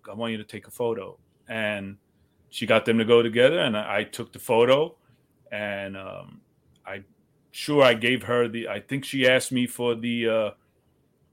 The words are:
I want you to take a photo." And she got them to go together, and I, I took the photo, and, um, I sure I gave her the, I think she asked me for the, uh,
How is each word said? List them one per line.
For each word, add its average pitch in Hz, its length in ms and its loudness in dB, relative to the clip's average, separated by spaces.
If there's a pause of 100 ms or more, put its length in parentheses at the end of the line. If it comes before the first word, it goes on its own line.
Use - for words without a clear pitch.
I 101 40 -16
want 113 200 -6
you 110 40 -6
to 107 80 -14
take - 220 -16
a 110 40 -20
photo." 101 480 -6 (280)
And 104 500 -6 (520)
she - 180 -8
got 113 180 4
them 113 140 2
to 110 60 0
go 120 180 6
together, 120 360 4
and 127 180 0
I, 104 220 -4
I 110 60 0
took - 280 -12
the - 60 -18
photo, 131 580 2 (540)
and, 98 460 -8
um, 95 440 -16 (440)
I 101 180 -14 (480)
sure 147 320 2
I 123 120 8
gave 117 280 0
her 120 240 0
the, 113 220 -10
I 101 120 -8
think 135 240 -8
she 131 220 0
asked 127 240 2
me 123 160 0
for 120 280 -4
the, 117 340 -4
uh, 110 220 0 (800)